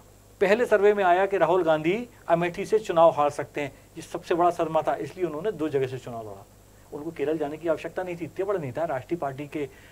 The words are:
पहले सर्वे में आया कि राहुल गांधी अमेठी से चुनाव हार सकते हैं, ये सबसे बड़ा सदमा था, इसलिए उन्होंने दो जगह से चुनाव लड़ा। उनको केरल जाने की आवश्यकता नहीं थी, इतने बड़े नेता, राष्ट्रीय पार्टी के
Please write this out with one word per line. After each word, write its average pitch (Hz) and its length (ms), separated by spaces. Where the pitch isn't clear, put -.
पहले 214 240
सर्वे 208 280
में 202 100
आया 185 220
कि 190 120
राहुल 175 260
गांधी 165 460
अमेठी 175 380
से 214 140
चुनाव 170 320
हार 147 180
सकते 147 320
हैं, 135 100
ये 160 40
सबसे - 340
बड़ा 175 140
सदमा 160 320
था, 147 140
इसलिए 180 300
उन्होंने 165 260
दो 156 180
जगह 135 180
से 127 100
चुनाव 117 240
लड़ा। 101 240
उनको 151 180
केरल 151 260
जाने 151 200
की 165 100
आवश्यकता 165 360
नहीं 180 140
थी, 170 80
इतने 185 200
बड़े 202 140
नेता, 147 260
राष्ट्रीय 156 320
पार्टी 139 300
के 143 220